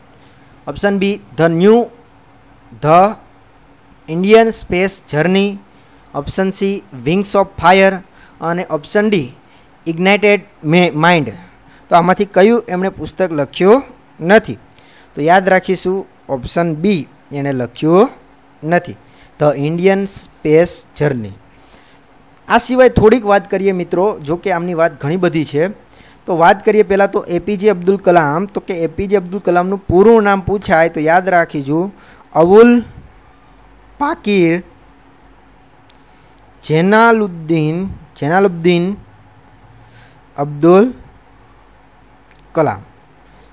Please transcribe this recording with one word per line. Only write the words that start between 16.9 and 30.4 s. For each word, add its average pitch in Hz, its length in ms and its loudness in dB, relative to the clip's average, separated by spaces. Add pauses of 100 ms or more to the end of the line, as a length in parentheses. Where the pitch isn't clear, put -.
એણે 143 220 -6
લખ્યું 156 560 0 (540)
નથી, 165 320 -4 (440)
ધ - 40 -4 (120)
ઇન્ડિયન 175 500 -2
સ્પેસ - 800 -2 (120)
જર્ની. 127 340 -4 (1160)
આ 208 100 2
સિવાય 254 320 2
થોડીક 226 360 2
વાત 202 260 0
કરીએ 196 200 -2
મિત્રો, 185 480 -4
જો 151 160 -6
કે 190 160 -6
આમની 175 220 -4
વાત 160 280 -2
ઘણી 151 160 -4
બધી 165 280 -2
છે. 151 220 -2 (580)
તો 185 120 -4
વાત 185 280 2
કરીએ 214 180 4
પહેલાં 196 280 0
તો - 120 -4
એ 175 160 -4
પી 208 160 -6
જે 202 140 0
અબ્દુલ 190 280 0
કલામ. 170 480 0
તો 196 140 -10
કે 196 140 -10
એ 165 140 -4
પી 196 200 -8
જે 202 100 0
અબ્દુલ 180 220 -6
કલામનું 185 480 -2
પૂરું 208 360 6
નામ 202 180 0